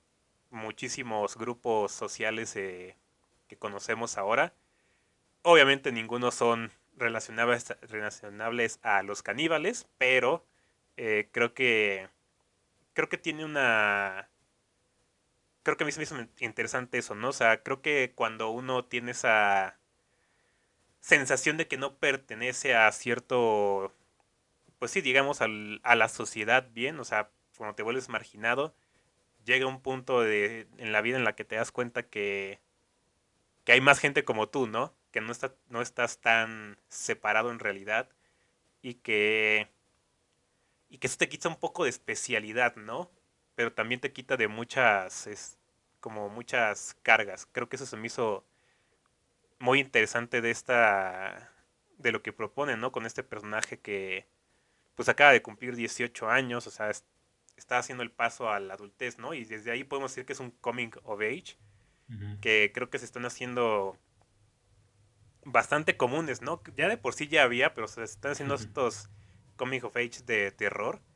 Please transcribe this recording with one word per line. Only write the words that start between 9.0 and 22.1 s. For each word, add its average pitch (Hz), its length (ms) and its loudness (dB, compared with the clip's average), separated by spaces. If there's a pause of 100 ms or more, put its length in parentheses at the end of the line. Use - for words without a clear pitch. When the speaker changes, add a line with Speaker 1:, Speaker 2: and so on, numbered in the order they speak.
Speaker 1:
los 101 200 -8
caníbales, 147 640 0 (100)
pero, 131 480 4 (500)
eh, 110 360 0
creo 120 220 0
que, 107 540 2 (840)
creo 156 140 -2
que 175 100 -6
tiene 156 260 -6
una, 104 840 0 (1300)
creo 147 140 2
que 160 80 -2
a - 20 0
mí 143 60 -2
se 156 60 -8
me 151 60 -8
hizo 147 120 -8 (240)
interesante 123 580 -4
eso, 113 160 -6
¿no? 110 160 -4
O - 20 -2
sea, 113 300 4
creo 135 200 -4
que 139 320 0
cuando 110 360 -2
uno 127 340 -4
tiene 120 280 -6
esa 101 640 2 (1200)
sensación 147 560 2
de 160 120 -4
que 139 100 -6
no 135 200 -8
pertenece 127 760 -2